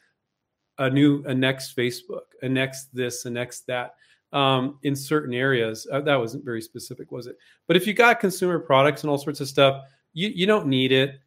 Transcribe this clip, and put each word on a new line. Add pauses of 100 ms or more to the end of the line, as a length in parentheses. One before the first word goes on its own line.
(800)
a
new,
a
next
Facebook,
a
next
this,
a
next
that, (380)
um,
in
certain
areas.
Uh,
that
wasn't
very
specific,
was
it? (300)
But
if
you
got
consumer
products
and
all
sorts
of
stuff, (300)
you,
you
don't
need
it.